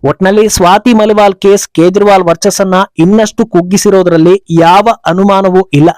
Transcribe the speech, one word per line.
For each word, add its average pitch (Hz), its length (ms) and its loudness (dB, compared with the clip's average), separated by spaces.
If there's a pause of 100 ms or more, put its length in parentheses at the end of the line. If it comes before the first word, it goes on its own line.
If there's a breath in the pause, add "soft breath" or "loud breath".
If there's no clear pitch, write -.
ಒಟ್ನಲ್ಲಿ 196 460 0
ಸ್ವಾತಿ 208 440 0
ಮಲಿವಾಲ್ 214 400 0
ಕೇಸ್ 196 360 -2
ಕೇಜ್ರಿವಾಲ್ 190 540 0
ವರ್ಚಸ್ಸನ್ನ 185 500 -2 (240)
ಇನ್ನಷ್ಟು 208 480 0
ಕುಗ್ಗಿಸಿರೋದ್ರಲ್ಲಿ 180 1040 0
ಯಾವ 170 400 2 (160)
ಅನುಮಾನವೂ 190 680 0
ಇಲ್ಲ. 147 240 2